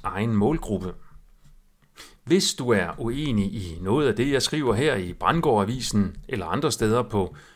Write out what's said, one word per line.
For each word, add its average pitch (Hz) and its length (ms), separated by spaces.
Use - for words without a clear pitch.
egen 104 320
målgruppe. 101 600
Hvis 190 300
du 127 140
er 92 320
uenig 117 540
i 87 260
noget 123 280
af 104 80
det, 135 160
jeg 131 100
skriver 139 320
her 135 200
i 90 180
Brandgård-avisen 110 1040
eller 95 180
andre 127 260
steder 113 300
på 101 340